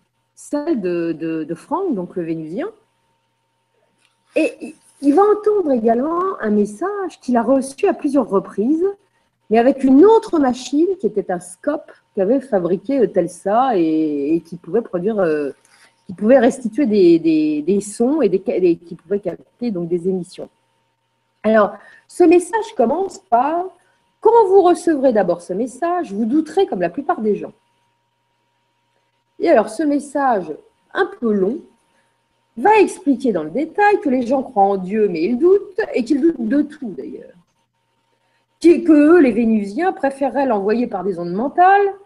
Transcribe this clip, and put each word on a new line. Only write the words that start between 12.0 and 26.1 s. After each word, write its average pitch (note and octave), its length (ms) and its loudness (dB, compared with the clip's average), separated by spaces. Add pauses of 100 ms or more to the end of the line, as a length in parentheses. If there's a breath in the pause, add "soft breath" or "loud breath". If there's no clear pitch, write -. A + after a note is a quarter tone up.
qu'avait G#3+ 260 0
fabriqué, F#3+ 580 -2
euh, G3+ 80 2
Telsa G3+ 680 -2
et, D#3 580 -2
et E3+ 60 -2
qui E3 160 -16
pouvait G3 240 -4
produire, G3+ 380 -4
euh, D3+ 320 -2 (560 soft breath)
qui F#3 60 -14
pouvait A3 260 4
restituer A#3 480 0
des, F3 320 4
des, D3+ 420 0
des F#3+ 200 0
sons C4 400 -2
et G#3 80 2
des, F#3 100 -2
des, F3+ 360 0
qui - 200 -16
pouvait G3+ 240 -6
capter - 520 -10
donc F3 160 -6
des E3+ 200 -4
émissions. F3 420 -6 (920)
Alors, G#3+ 300 2 (340 loud breath)
ce - 160 0
message F4 520 2
commence D#4 440 -2
par : « D4+ 460 -2 (560)
Quand A4+ 260 4
vous F#4+ 140 6
recevrez E4 500 2
d'abord F3 300 0
ce - 120 -10
message, C4 600 -6